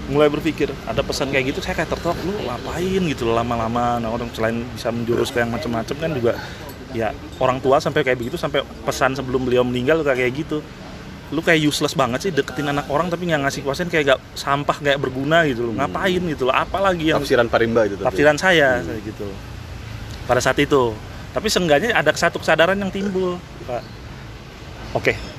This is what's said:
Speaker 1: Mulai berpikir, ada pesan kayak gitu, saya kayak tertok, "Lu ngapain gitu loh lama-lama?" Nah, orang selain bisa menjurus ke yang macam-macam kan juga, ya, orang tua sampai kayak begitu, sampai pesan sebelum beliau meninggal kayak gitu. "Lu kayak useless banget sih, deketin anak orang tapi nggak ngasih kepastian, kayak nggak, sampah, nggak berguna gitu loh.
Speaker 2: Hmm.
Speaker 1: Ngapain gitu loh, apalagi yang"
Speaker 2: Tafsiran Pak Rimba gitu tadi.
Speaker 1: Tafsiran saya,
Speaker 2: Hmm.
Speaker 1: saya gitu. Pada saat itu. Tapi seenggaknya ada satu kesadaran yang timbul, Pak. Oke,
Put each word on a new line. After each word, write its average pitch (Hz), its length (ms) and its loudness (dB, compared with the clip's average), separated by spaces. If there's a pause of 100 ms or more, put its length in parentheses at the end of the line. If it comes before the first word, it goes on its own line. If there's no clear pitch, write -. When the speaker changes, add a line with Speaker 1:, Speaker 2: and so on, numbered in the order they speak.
Speaker 1:
Mulai 147 220 6
berpikir, 147 400 0 (160)
ada 117 160 0
pesan 139 320 -2
kayak 131 160 2
gitu, 151 100 -2
saya 185 140 -4
kayak 170 160 -2
tertok, 165 320 -2
"Lu 202 180 -4
ngapain 160 640 -2
gitu 131 220 0
loh 113 80 4
lama-lama?" 120 640 2
Nah, 113 140 -2
orang 117 180 -4
selain 113 400 -2
bisa 113 200 -6
menjurus 117 440 0
ke 120 80 2
yang 117 80 0
macam-macam 117 480 -4
kan 160 140 -4
juga, 120 200 2 (600)
ya, 110 180 -2 (280)
orang 131 200 2
tua 131 240 4
sampai 151 240 0
kayak 127 160 2
begitu, 127 160 -4
sampai 147 240 0 (240)
pesan 135 300 2
sebelum 131 260 -2
beliau 123 240 4
meninggal 127 400 2
kayak 127 160 2 (160)
gitu. 151 240 -4 (680)
"Lu 143 100 -2
kayak 165 240 4
useless 147 320 0
banget 127 260 2
sih, 196 120 -2
deketin 143 340 0
anak 143 240 -2
orang 156 160 2
tapi 175 160 -4
nggak 160 180 2
ngasih 139 220 -2
kepastian, 143 240 -2
kayak 165 180 2
nggak, 131 140 2 (140)
sampah, 143 440 0
nggak 143 220 0
berguna 139 480 2
gitu 120 160 0
loh. 117 80 -2
Speaker 2:
Hmm. 131 160 -2
Speaker 1:
Ngapain 180 380 -2
gitu 143 180 -2
loh, 123 100 2
apalagi 175 540 0
yang" 156 100 4
Speaker 2:
Tafsiran 123 300 4
Pak 113 100 0
Rimba 113 280 4
gitu 98 120 -2
tadi. 95 120 -2
Speaker 1:
Tafsiran 147 260 6
saya, 160 380 4
Speaker 2:
Hmm. 123 120 0
Speaker 1:
saya 120 160 -6
gitu. 104 260 -8 (960)
Pada 123 160 4
saat 131 200 4
itu. 135 320 4 (380)
Tapi 180 180 -2
seenggaknya 180 460 4
ada 160 180 4
satu 170 260 0
kesadaran 165 380 4
yang 196 140 -2
timbul, 185 500 -2 (240)
Pak. 120 160 -6 (1120)
Oke, 120 240 2 (240)